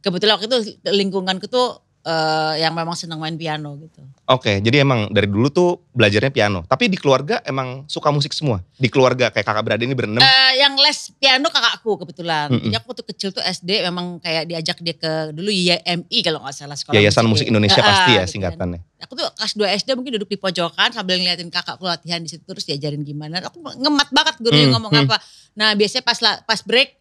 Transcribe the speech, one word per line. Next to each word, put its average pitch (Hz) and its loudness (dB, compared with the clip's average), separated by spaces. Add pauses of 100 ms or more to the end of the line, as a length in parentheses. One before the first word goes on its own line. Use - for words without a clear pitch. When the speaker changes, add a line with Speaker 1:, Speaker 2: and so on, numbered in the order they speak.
Speaker 1:
kebetulan 202 2
waktu 196 -6
itu 254 2 (260)
lingkunganku 190 -2
tuh, 247 -2 (240)
eh, 156 0
yang 160 0
memang 165 -4
seneng 165 -10
main 160 -6
piano 151 -8
gitu. 160 -20 (240)
Speaker 2:
Oke, 107 2
jadi 117 4
emang 127 2
dari 107 2
dulu 104 2
tuh 180 2 (220)
belajarnya 107 4
piano. 104 0
Tapi 135 0
di 190 2
keluarga 147 0
emang 135 -6
suka 151 -4
musik 147 0
semua? 117 -2 (100)
Di 143 -2
keluarga 127 4
kayak 107 -2
kakak 107 0
beradik 113 -2
ini 131 -2
berenam? 113 -4
Speaker 1:
Eh, 262 6
yang 277 2
les 285 2 (160)
piano 269 2
kakakku 226 -2
kebetulan. 165 -4
Speaker 2:
Mm-mm. 123 0
Speaker 1:
Jadi 104 -2
aku - -8
tuh - -14
kecil - -8
tuh 202 -8
S 180 -4
D 190 -2
memang 175 -4
kayak 160 -4
diajak 170 -6
dia 165 -6
ke, 160 -6 (180)
dulu 170 -6
Y 175 0
M 175 -4
I 240 -2
kalau 160 -2
nggak 131 -12
salah 139 -14
sekolah 139 -8
Speaker 2:
Yayasan 104 6
Speaker 1:
musik 113 4
Speaker 2:
Musik 104 0
Indonesia 107 4
Speaker 1:
Heeh, - 6
Speaker 2:
pasti 185 4
ya 117 6
Speaker 1:
gitu - -
kan. 90 0
Speaker 2:
singkatannya. 87 -6 (200)
Speaker 1:
Aku - -20
tuh 302 -6
kelas 214 -6
dua 208 0
S 196 0
D - -6
mungkin 254 -4
duduk 208 -4
di 202 -4
pojokan 185 0
sambil 190 -4
ngeliatin 180 -4
kakakku 170 -8
latihan 170 -6
di 165 -10
situ 165 -16
terus - -12
diajarin 143 -6
gimana. 151 -10
Aku - -14
ngemat 285 -2
banget 311 0
gurunya 151 4
Speaker 2:
Hmm, 123 2
Speaker 1:
ngomong 214 -2
Speaker 2:
hmm. 143 6
Speaker 1:
apa. 135 0 (360)
Nah, 214 2
biasanya 208 0
pas 233 0
la-, 214 0
pas - -2
break 247 0